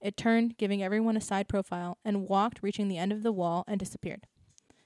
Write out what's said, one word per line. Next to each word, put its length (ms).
it 160
turned, 400
giving 260
everyone 320
a 60
side 260
profile, 560
and 240
walked, 360
reaching 240
the 100
end 140
of 120
the 80
wall, 360
and 120
disappeared. 460